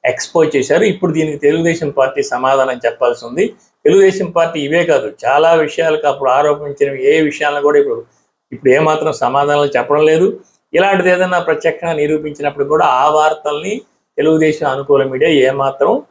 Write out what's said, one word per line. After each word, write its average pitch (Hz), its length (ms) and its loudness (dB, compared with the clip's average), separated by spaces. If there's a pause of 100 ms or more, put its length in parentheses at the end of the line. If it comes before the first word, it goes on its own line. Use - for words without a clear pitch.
ఎక్స్‌పోజ్ 151 520 -2
చేశారు. 156 280 2
ఇప్పుడు 180 280 -2
దీనికి 151 240 -2
తెలుగుదేశం 160 540 0
పార్టీ 135 320 -2
సమాధానం 131 640 0
చెప్పాల్సి 117 400 -2
ఉంది. 156 280 -4 (300)
తెలుగుదేశం 190 460 4
పార్టీ 165 300 -2
ఇవే 156 240 0
కాదు, 131 280 0 (140)
చాలా 151 260 4
విషయాలకు 156 540 0
అప్పుడు 139 240 0
ఆరోపించిన 143 720 -2
ఏ 147 200 2
విషయాలను 147 420 -2
కూడా 147 160 4
ఇప్పుడు, 117 260 -2 (480)
ఇప్పుడు 127 200 0
ఏమాత్రం 156 400 2
సమాధానాలు 143 640 0
చెప్పడం 143 280 0
లేదు. 165 360 2 (340)
ఇలాంటిది 185 360 2
ఏదైనా 180 280 0
ప్రత్యక్షంగా 165 540 -2
నిరూపించినప్పుడు 147 720 -4
కూడా 156 220 0
ఆ 135 220 2
వార్తల్ని 156 720 -2 (360)
తెలుగుదేశం 156 500 0
అనుకూల 139 380 0
మీడియా 135 260 0
ఏమాత్రం 139 800 0